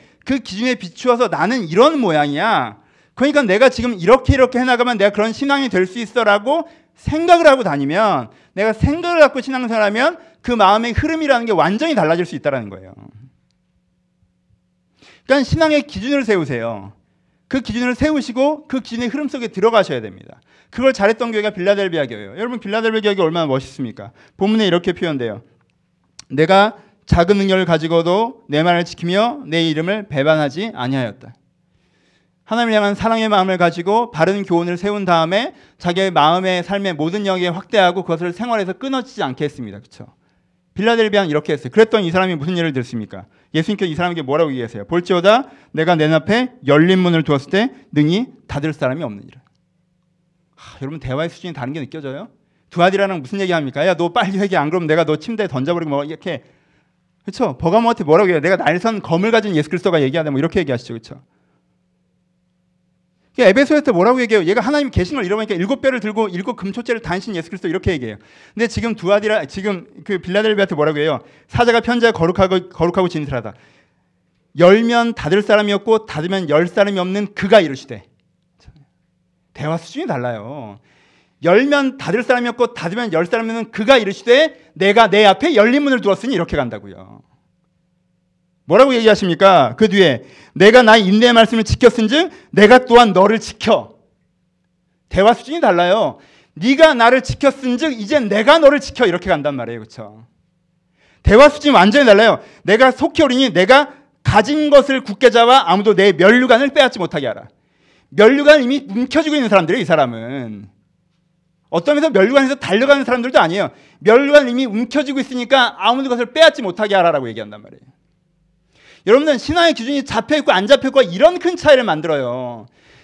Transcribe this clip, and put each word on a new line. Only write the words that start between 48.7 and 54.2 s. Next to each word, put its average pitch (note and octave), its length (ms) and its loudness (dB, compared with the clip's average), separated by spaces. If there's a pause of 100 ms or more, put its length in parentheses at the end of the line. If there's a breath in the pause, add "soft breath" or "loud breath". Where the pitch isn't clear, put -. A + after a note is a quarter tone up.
사람이 D3 300 -6
없느니라." G#2+ 380 -14 (1160)
하, - 260 -20
여러분, C#3+ 180 -12
대화의 C3+ 300 -6
수준이 E3+ 240 -16
다른 C3+ 180 -10
게 D#3+ 80 -10
느껴져요? C#3+ 480 -14 (420)
두아디라랑 F#3+ 520 0
무슨 G3 180 -10
얘기합니까? D#3+ 460 -4
"야, F#3 80 2
너 E3+ 180 -4
빨리 G3 260 -2